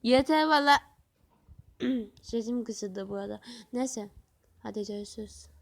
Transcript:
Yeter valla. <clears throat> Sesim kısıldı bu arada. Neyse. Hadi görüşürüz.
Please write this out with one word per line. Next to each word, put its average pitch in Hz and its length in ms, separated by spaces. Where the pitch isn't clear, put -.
Yeter 269 440
valla. 285 300
<clears throat> 247 420
Sesim 233 420
kısıldı 202 440
bu 202 80
arada. 202 240
Neyse. 247 360
Hadi 208 240
görüşürüz. 208 600